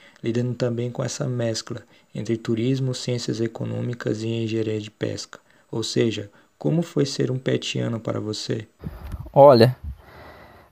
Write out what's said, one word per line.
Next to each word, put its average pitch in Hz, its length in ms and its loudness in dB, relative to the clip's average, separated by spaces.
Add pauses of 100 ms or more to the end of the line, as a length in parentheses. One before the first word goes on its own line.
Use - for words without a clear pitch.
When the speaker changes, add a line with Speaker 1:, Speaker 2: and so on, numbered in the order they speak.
(220)
Speaker 1:
lidando 120 320 -2
também 120 340 -2
com 127 140 -6
essa 131 240 -4
mescla 117 560 -4 (320)
entre 113 220 -4
turismo, 123 580 -2
ciências 120 460 -4
econômicas 117 840 -4
e 113 60 -4
engenharia 110 500 -2
de 107 100 -10
pesca? - 520 -8 (280)
Ou 113 140 -4
seja, 110 480 0 (260)
como 151 240 0
foi 143 240 0
ser 135 280 -2
um 131 60 -2
petiano 123 600 -2
para 113 220 -4
você? 107 480 -6 (640)
Speaker 2:
Olha, 127 420 10 (960)